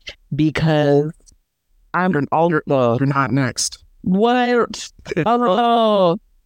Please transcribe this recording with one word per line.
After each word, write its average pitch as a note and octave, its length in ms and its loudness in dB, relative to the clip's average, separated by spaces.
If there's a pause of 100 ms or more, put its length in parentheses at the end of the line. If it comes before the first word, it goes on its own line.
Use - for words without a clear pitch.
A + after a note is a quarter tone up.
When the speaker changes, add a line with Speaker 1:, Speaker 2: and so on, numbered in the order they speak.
(360)
Speaker 1:
because D3+ 760 2 (800)
I'm F#3 200 0
Speaker 2:
You're, C#3+ 180 0
Speaker 1:
also D#3+ 360 2
Speaker 2:
you're, B2+ 320 2
you're C#3 60 0
not C#3 260 -2
next. - 520 -4 (180)
Speaker 1:
What? A#3+ 880 0 (160)
Speaker 2:
<laughs> D#3 200 -4
Speaker 1:
Oh, A3+ 920 2 (280)